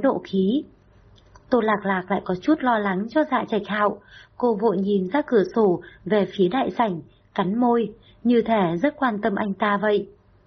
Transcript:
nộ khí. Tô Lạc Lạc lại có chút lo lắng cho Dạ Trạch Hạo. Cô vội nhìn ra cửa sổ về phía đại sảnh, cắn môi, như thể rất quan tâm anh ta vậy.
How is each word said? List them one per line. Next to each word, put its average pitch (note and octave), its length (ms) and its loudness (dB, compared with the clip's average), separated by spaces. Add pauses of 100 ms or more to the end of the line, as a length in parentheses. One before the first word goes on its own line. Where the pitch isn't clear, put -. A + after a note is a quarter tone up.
nộ - 200 0
khí. G3 400 0 (840)
Tô A#3 120 2
Lạc G#3+ 240 0
Lạc F#3+ 260 -2
lại F#3 140 -2
có F3+ 160 -2
chút D#4 200 2
lo A#3+ 180 2
lắng G3+ 300 -2
cho D#4 220 2
Dạ A3+ 180 0
Trạch G3+ 180 -2
Hạo. G#3 320 0 (380)
Cô A#3 240 0
vội G3+ 160 2
nhìn F#3+ 360 0
ra D4 80 2
cửa A#3+ 220 2 (120)
sổ G3+ 260 2 (240)
về G3 220 2 (100)
phía F#3 100 4
đại A#3+ 300 -2
sảnh, F#3 240 0 (340)
cắn G3+ 240 -2
môi, A#3 340 2 (300)
như A#3 180 4
thể G3+ 400 2
rất D4 160 0
quan G#3+ 240 -2
tâm G#3+ 140 0
anh G3+ 180 -2
ta G3+ 280 0
vậy. G3+ 280 0 (380)